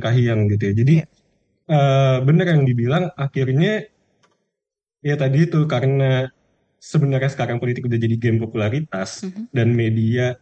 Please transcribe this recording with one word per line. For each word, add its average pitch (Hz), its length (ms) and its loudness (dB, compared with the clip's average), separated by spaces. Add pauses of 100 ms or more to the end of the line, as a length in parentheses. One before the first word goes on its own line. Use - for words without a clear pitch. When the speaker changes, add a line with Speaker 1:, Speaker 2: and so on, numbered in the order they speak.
Speaker 1:
Kahiyang 117 520 0
gitu 101 160 -2
ya. 101 80 -2
Jadi, 135 240 4
Speaker 2:
Iya. - 40 -6 (680)
Speaker 1:
eh, 135 520 4
benar 170 280 4
yang 147 120 4
dibilang, 131 520 0
akhirnya 139 680 -2 (1160)
ya 147 160 -2
tadi 143 280 2
itu, 156 240 2
karena 131 600 0 (520)
sebenarnya 139 520 0
sekarang 117 240 -4
politik 123 320 -4
udah 117 80 0
jadi 113 200 0
game 113 240 0
popularitas 107 840 -6
Speaker 2:
Mhm. 92 280 -12
Speaker 1:
dan 117 200 0
media 117 680 0